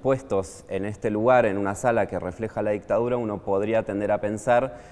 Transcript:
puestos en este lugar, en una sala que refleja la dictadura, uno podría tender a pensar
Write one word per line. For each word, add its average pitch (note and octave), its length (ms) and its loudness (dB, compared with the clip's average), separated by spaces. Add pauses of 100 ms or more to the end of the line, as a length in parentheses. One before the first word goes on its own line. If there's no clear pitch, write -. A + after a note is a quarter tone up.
puestos B2+ 680 -2
en F#2+ 160 -4
este G#2+ 240 -4
lugar, A#2 380 4
en G2 100 0
una G2+ 160 -2
sala A2+ 320 0
que F#2 140 -6
refleja G2 420 -6
la G#2+ 100 -2
dictadura, A2 460 0
uno G#2+ 220 -4
podría G#2 440 0
tender G#2 280 -2
a G#2 100 0
pensar A#2+ 560 0 (140)